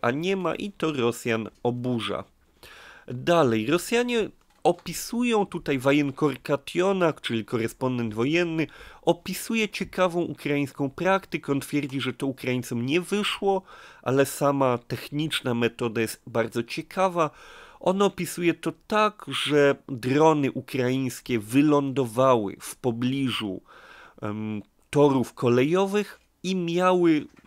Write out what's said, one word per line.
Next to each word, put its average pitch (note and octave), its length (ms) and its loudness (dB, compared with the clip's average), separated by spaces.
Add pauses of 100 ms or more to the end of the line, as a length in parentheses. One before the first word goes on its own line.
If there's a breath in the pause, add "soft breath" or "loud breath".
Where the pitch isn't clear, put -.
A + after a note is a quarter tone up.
a A#2 100 0
nie F3 260 -2
ma F3 180 -2
i G#3 160 -8
to D#3+ 200 -4
Rosjan A#2 580 -2 (140)
oburza. A#2+ 600 -4 (840 loud breath)
Dalej, B2 600 2
Rosjanie A#3 640 0 (340)
opisują A3 800 0
tutaj D3+ 340 -4
Wajenkorkationa, D3 1300 0
czyli A2+ 320 -4
korespondent A#2+ 680 -2
wojenny, D#3+ 540 0 (340 loud breath)
opisuje G3+ 680 -2
ciekawą F3+ 520 -2
ukraińską C#3+ 680 -2
praktykę. F3 600 -2
On C#3 80 0
twierdzi, C#3 420 -4
że B2+ 120 -2
to C#3 140 -6
Ukraińcom B2 580 -4
nie D3+ 160 0
wyszło, G3 600 -2 (400 loud breath)
ale C3+ 240 4
sama C#3 520 2
techniczna C#3 760 -4
metoda A#2 480 0
jest - 260 -4
bardzo A#2 360 -2
ciekawa. E3+ 640 -2 (520 loud breath)
On F#3+ 200 2
opisuje F3 520 0
to D#3+ 180 -6 (160)
tak, G#3+ 400 0
że C#3 480 4 (120)
drony C#3 640 2
ukraińskie B2+ 880 -2
wylądowały C3 1200 2
w - 160 -14
pobliżu, A#2+ 840 -2 (600 loud breath)
em, G#2+ 400 -6 (280)
torów C#3 440 4
kolejowych F3+ 840 0 (240)
i F#3 120 -2
miały F3 720 2 (220)